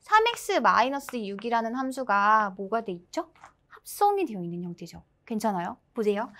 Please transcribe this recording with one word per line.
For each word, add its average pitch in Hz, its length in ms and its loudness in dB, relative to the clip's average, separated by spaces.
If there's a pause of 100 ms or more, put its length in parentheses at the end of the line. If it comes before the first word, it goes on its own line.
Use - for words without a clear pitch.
삼 440 260 4
엑스 466 320 -2
마이너스 240 640 2
육이라는 226 520 -4
함수가 214 800 2
뭐가 202 240 -4
돼 220 100 -8
있죠? 180 400 -8 (380)
합성이 403 560 0
되어 214 180 -6
있는 175 220 -6
형태죠. 175 400 -14 (220)
괜찮아요? 208 500 -2 (180)
보세요. 208 460 -2